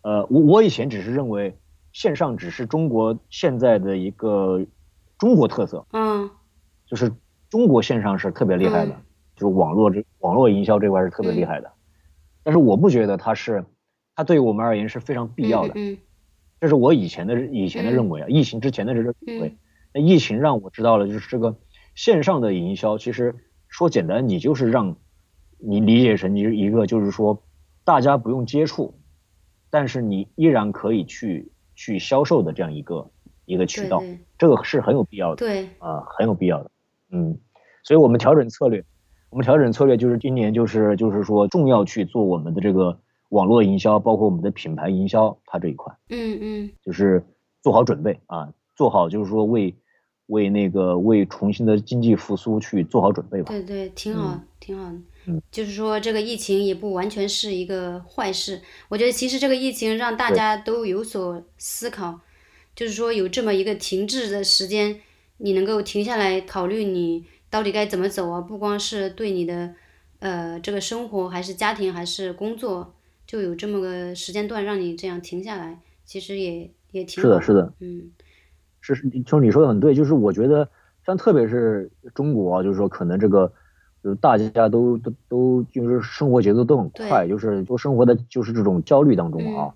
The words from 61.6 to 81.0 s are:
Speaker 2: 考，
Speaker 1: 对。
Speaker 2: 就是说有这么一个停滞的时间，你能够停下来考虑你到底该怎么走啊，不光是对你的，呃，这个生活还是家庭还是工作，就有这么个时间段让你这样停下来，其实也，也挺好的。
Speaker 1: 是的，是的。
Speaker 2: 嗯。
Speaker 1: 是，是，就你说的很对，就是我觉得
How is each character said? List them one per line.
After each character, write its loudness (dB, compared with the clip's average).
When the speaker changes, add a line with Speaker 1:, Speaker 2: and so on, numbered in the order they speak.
Speaker 2:
考， -10
Speaker 1:
对。 -20
Speaker 2:
就 -8
是 -6
说 -2
有 0
这 -4
么 0
一 0
个 -4
停 -6
滞 -4
的 -4
时 2
间， -2
你 -2
能 2
够 -2
停 -4
下 -2
来 0
考 -6
虑 -4
你 -2
到 -2
底 -2
该 -2
怎 -6
么 0
走 -4
啊， -6
不 -12
光 -4
是 -6
对 -6
你 -4
的， -8
呃， -8
这 -8
个 -4
生 -8
活 -4
还 -8
是 -12
家 -2
庭 -4
还 -10
是 -8
工 -8
作， -10
就 -8
有 -6
这 -10
么 -4
个 -8
时 -14
间 -6
段 -6
让 -4
你 -6
这 -10
样 -8
停 -10
下 -12
来， -14
其 -14
实 -10
也， -8
也 -8
挺 -8
好 6
的。 6
Speaker 1:
是 2
的， -
是 -
的。 4
Speaker 2:
嗯。 -16
Speaker 1:
是， 0
是， -4
就 2
你 6
说 6
的 6
很 2
对， 6
就 4
是 2
我 4
觉 0
得 4